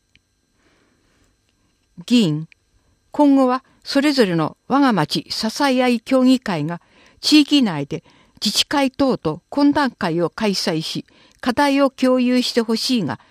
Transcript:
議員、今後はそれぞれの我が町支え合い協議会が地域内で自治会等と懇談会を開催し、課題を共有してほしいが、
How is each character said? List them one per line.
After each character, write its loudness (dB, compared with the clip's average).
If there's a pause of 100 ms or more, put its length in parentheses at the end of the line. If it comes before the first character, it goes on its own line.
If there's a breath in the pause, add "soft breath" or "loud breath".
(2000)
議 2
員、 -2 (640)
今 4
後 2
は -4 (200)
そ -2
れ 2
ぞ 4
れ 0
の -2 (100)
我 0
が 2
町 -2
支 -6 (160)
え 0
合 0
い 0
協 0
議 4
会 -6
が -8 (400 soft breath)
地 4
域 2
内 -2
で -10 (400 soft breath)
自 -4
治 0
会 0
等 0
と -6
懇 2
談 0
会 -4
を 0
開 -4
催 -4
し、 -10 (340 soft breath)
課 -2
題 2
を 2
共 0
有 0
し -4
て 0
ほ -2
し -2
い -4
が、 -6 (120)